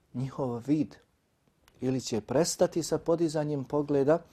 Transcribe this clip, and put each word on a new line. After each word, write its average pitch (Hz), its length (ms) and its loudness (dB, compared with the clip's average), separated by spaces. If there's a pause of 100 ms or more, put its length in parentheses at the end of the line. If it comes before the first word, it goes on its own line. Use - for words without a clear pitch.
(140)
njihov 131 520 -4
vid.” 143 300 0 (840)
Ili 127 200 -2
će 110 200 -4
prestati 170 640 2
sa 151 160 -2
podizanjem 151 640 0
pogleda 147 580 2 (100)